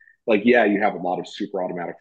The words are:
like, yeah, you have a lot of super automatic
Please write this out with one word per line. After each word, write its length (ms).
like, 180
yeah, 200
you 160
have 140
a 40
lot 200
of 80
super 360
automatic 380